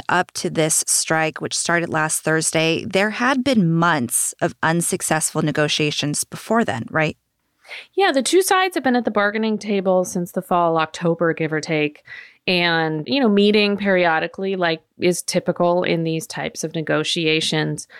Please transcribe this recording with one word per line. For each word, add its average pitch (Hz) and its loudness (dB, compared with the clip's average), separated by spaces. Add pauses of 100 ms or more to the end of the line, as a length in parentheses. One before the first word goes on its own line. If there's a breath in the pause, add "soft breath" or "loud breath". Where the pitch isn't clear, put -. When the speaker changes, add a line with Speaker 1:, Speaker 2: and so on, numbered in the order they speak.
Speaker 1:
up 180 0
to - -4
this 156 0
strike, - -2
which - -4
started 170 0
last 156 -2
Thursday? 160 0
There 196 0
had 247 0
been 214 4
months 165 0
of 156 -2
unsuccessful 165 0
negotiations 147 -2
before 226 -2
then, 113 -4
right? 156 -2 (760 loud breath)
Speaker 2:
Yeah, 381 2
the 269 2
two 339 4
sides 370 0
have 294 -2
been 254 2
at 240 0
the 233 0
bargaining 214 0
table 190 0
since 180 -4
the 185 -4
fall, 170 2
October, 165 0
give 156 -4
or 151 -2
take, 151 -2 (420 loud breath)
and, 165 0
you 277 0
know, 233 4
meeting 202 4
periodically, 185 0
like 165 -2 (160)
is 175 0
typical 175 0
in 165 0
these 160 -4
types - -8
of 156 -8
negotiations. 156 -2 (120 loud breath)